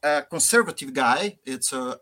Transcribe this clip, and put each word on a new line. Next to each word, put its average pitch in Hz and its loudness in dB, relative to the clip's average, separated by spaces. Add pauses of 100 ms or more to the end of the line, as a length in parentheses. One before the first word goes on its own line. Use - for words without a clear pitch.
a 147 0
conservative 165 0
guy. 135 2
It's, 131 -4
uh, 127 -6